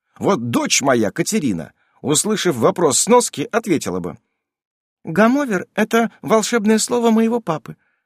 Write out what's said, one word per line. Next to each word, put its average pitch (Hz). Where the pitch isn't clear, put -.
Вот 120
дочь 277
моя, 123
Катерина, 147
услышав 151
вопрос 151
сноски, -
ответила 175
бы: 85
«Гамовер — 220
это 220
волшебное 214
слово 233
моего 226
папы. 156